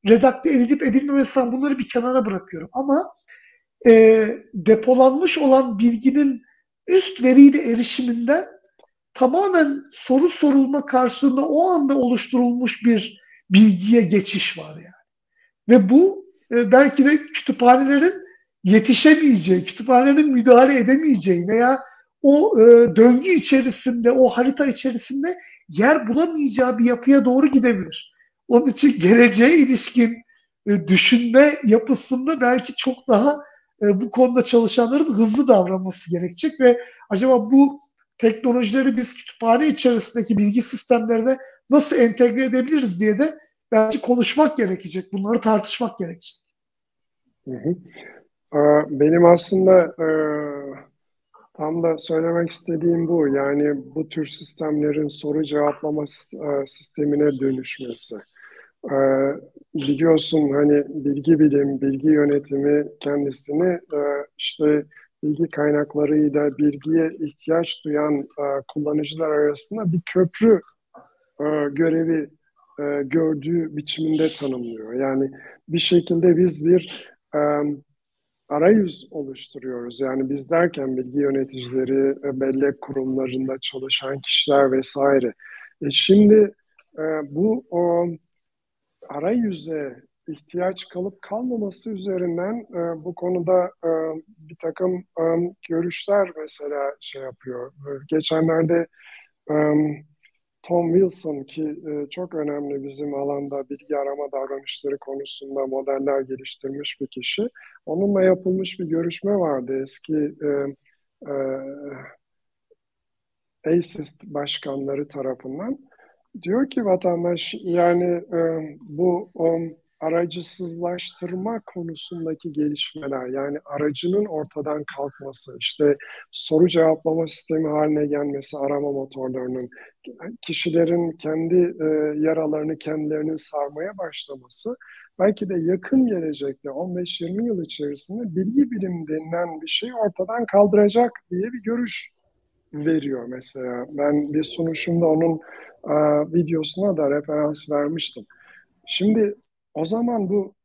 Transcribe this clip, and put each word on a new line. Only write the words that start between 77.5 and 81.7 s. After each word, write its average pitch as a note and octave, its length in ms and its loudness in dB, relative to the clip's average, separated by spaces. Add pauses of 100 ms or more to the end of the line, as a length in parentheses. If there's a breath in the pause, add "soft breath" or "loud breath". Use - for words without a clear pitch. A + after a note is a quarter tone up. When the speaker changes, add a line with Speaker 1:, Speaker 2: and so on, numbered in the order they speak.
Speaker 2:
arayüz F3 640 2
oluşturuyoruz. C3 880 -12
Yani C3 300 -2
biz C#3 200 -6
derken D#3+ 460 0
bilgi B2+ 220 -6
yöneticileri, C3+ 920 -2 (180)